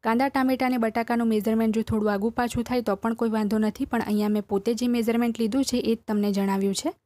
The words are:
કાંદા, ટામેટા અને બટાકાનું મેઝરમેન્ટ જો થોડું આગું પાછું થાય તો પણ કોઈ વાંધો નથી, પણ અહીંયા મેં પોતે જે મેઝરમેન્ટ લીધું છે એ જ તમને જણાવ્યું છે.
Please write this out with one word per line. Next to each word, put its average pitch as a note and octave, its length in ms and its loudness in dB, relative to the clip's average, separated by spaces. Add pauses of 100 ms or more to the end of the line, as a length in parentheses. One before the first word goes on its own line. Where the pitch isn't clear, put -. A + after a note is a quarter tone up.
કાંદા, A#3+ 260 2
ટામેટા C4 420 2
અને B3+ 140 0
બટાકાનું A#3 480 0
મેઝરમેન્ટ A3 420 2
જો A3+ 160 0
થોડું G#3+ 220 2
આગું G#3+ 260 -2
પાછું A#3+ 300 -2
થાય B3 180 -2
તો G3 80 0
પણ A3+ 240 -2
કોઈ A3+ 160 0
વાંધો G#3+ 300 0
નથી, G#3+ 240 -4
પણ A#3 180 -2
અહીંયા G#3 300 0
મેં G3+ 100 -6
પોતે G3+ 260 0
જે A#3+ 220 0
મેઝરમેન્ટ A#3 480 0
લીધું C4 260 0
છે B3 80 0
એ A3+ 160 0
જ A3+ 120 -10
તમને G#3 260 0
જણાવ્યું G3 500 0
છે. E4 240 -4